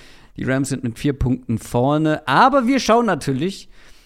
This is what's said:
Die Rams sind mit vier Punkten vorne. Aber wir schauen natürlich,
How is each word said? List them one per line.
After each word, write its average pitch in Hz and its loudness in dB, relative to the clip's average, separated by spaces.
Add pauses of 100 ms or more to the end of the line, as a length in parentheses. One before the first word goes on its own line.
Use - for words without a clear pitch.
(360)
Die - -8
Rams 131 -2
sind 131 -6
mit 117 -8
vier 147 0
Punkten 127 -2
vorne. 151 0
Aber 240 4
wir 262 2
schauen 233 2
natürlich, 156 -4 (360)